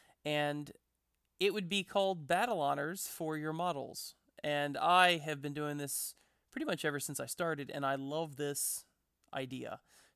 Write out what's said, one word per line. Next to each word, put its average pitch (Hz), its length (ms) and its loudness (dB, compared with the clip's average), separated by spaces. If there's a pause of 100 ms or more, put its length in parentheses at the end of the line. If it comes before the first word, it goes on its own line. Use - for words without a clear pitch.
(240)
and 147 480 0 (680)
it 190 160 4
would 202 140 -2
be 196 160 0
called 190 440 0
battle 190 340 2
honors 143 460 0
for 156 300 -4
your 151 160 -2
models. 160 600 -4 (260)
And 147 360 0
I 180 400 8
have 151 240 -6
been 143 120 -4
doing 147 240 -2
this - 380 -6 (340)
pretty - 160 -6
much 170 200 -2
ever 143 140 0
since 139 200 -6
I 131 60 -6
started, 156 480 -2
and 139 120 -2
I 135 100 2
love 143 420 -4
this - 480 -4 (480)
idea. 127 460 -6 (360)